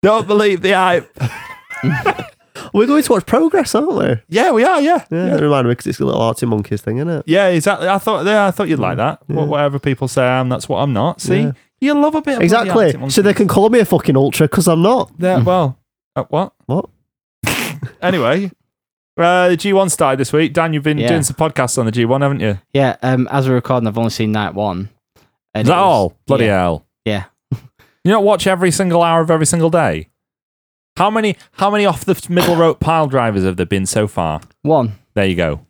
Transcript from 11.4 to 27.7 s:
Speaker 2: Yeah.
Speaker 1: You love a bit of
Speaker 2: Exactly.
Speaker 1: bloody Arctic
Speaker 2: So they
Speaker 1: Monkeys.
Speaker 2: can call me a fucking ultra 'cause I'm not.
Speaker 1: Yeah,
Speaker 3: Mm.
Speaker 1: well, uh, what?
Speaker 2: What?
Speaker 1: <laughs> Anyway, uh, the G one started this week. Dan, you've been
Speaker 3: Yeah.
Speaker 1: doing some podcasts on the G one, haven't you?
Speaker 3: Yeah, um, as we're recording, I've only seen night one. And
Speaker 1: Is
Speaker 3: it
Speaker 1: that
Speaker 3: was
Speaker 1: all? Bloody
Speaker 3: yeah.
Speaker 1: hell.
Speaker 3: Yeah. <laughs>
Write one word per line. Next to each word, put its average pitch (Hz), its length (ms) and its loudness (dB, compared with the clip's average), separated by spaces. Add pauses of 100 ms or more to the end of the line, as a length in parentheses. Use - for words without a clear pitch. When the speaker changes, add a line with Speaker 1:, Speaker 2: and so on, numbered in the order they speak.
Speaker 2:
Yeah. 143 100 -2 (280)
Speaker 1:
You 285 140 0
love 294 220 2
a 311 60 -2
bit 277 160 -2
of - 40 2
Speaker 2:
Exactly. 190 300 2
Speaker 1:
bloody 180 240 4
Arctic 131 160 -6
Speaker 2:
So 202 100 4
they 196 60 4
Speaker 1:
Monkeys. 202 100 2
Speaker 2:
can 202 100 2
call 202 220 4
me 247 80 4
a 214 60 4
fucking 156 320 0
ultra 143 320 2
'cause 175 180 0
I'm 170 160 2
not. 226 360 0
Speaker 1:
Yeah, 185 200 0
Speaker 3:
Mm. 117 60 2
Speaker 1:
well, 175 340 0 (380)
uh, 127 120 -4
what? 180 240 -4 (140)
Speaker 2:
What? 147 200 -4 (580)
Speaker 1:
<laughs> - 40 -2 (540)
Anyway, 175 480 0 (680)
uh, 180 320 4
the 175 80 2
G 202 160 -2
one 190 160 2
started 147 300 0
this 135 140 -2
week. 151 200 0
Dan, 165 200 -2
you've 147 100 -4
been 151 160 0
Speaker 3:
Yeah. 147 100 0
Speaker 1:
doing 165 140 0
some 135 140 -6
podcasts 147 420 -2
on 117 80 0
the 110 60 0
G 120 120 0
one, 131 180 0
haven't 143 180 -2
you? 101 180 -2 (140)
Speaker 3:
Yeah, 139 300 2
um, 127 280 0
as 131 180 0
we're 131 60 2
recording, 123 320 0
I've 107 120 -4
only 117 120 0
seen 110 220 -2
night 104 220 -4
one. 98 360 -6 (640)
And - 120 -2
Speaker 1:
Is - 20 2
Speaker 3:
it 160 40 2
Speaker 1:
that 180 60 2
Speaker 3:
was 190 80 2
Speaker 1:
all? 110 300 0 (100)
Bloody 127 200 2
Speaker 3:
yeah. 101 140 2
Speaker 1:
hell. 87 240 -2 (200)
Speaker 3:
Yeah. 101 200 -4 (280)
<laughs> 123 60 -6 (460)